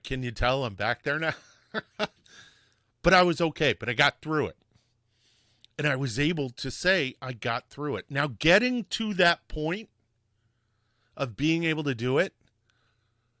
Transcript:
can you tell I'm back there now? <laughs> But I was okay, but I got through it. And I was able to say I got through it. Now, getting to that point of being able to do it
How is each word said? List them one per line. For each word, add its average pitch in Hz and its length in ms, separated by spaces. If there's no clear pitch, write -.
can 127 220
you 120 80
tell 131 320
I'm 107 100
back 104 280
there 143 160
now? 160 160
<laughs> - 360
But 175 140
I 180 80
was 170 180
okay, 151 380
but 110 100
I 120 60
got 143 260
through 151 280
it. - 80
And 147 80
I 143 80
was 131 240
able 147 320
to 131 200
say 175 520
I 131 100
got 120 380
through 143 260
it. - 140
Now, 143 160
getting 208 640
to 214 240
that 170 320
point 165 420
of 127 200
being 160 260
able 156 220
to 139 100
do 123 240
it 190 160